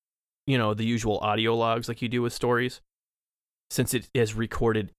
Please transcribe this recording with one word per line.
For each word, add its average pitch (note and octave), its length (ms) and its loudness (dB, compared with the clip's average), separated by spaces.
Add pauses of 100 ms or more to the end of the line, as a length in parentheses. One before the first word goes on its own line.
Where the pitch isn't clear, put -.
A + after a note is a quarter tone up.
(480)
you C3+ 100 2
know, A2 160 2
the G#2+ 120 -2
usual A2 340 0
audio A2 380 2
logs A2+ 320 0
like A2+ 120 -8
you A#2+ 60 -4
do A#2+ 140 -2
with A#2+ 100 -2
stories, A#2+ 480 0 (920)
since - 220 0
it A#2 220 -4
has A2 180 2
recorded A2 640 0